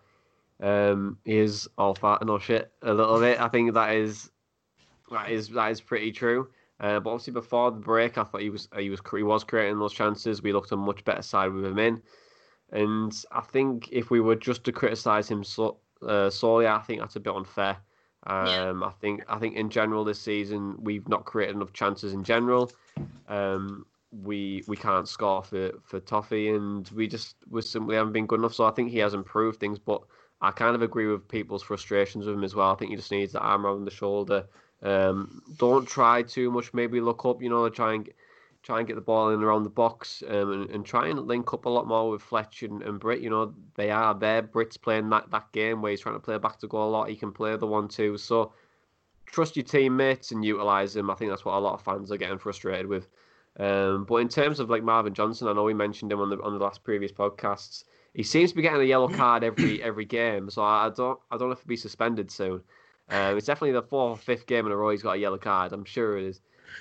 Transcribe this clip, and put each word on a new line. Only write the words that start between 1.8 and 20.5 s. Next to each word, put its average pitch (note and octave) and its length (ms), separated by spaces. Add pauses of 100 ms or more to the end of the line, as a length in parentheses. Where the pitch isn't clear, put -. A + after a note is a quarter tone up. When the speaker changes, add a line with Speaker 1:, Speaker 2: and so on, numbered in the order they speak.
Speaker 1:
fat G#2 260
and A2 100
all G#2 80
shit A2+ 320 (120)
a A2+ 120
little A2 260
bit. A#2 200
I A#2+ 80
think A#2 260
that A2 200
is, G#2+ 360 (800)
that A2 200
is, G#2+ 200
that A2 200
is A2 100
pretty A2 320
true. B2 360 (320)
Uh, G#2 200
but G#2+ 100
obviously A#2+ 220
before A#2+ 380
the A2 80
break, A2+ 400
I A2 60
thought G2 180
he G#2 80
was, G#2 180 (100)
he G2+ 120
was, G2 100 (140)
he G#2 80
was G#2+ 220
creating G#2+ 340
those G#2 160
chances. G#2+ 480
We G#2 100
looked G2+ 200
a G#2 40
much G2+ 280
better - 180
side F#2+ 300
with F#2+ 120
him G2 140
in. A2+ 240 (680)
And G#2+ 420 (180)
I A#2+ 80
think C3 520
if A#2 180
we A#2+ 100
were A2+ 140
just A#2 300
to B2 80
criticise G#2+ 580
him G#2 140
so, - 340 (280)
uh, G2+ 240
solely, A2+ 360
I G#2+ 140
think A2 200
that's G#2+ 160
a A2 40
bit G2+ 140
unfair. G2 420 (500)
Speaker 2:
Yeah. F#2 440
Speaker 1:
Um, F#2 120
I F#2+ 80 (100)
think, G#2 280
I G#2+ 100
think A2+ 180
in A2 140
general G#2+ 340
this G#2 160
season G2+ 600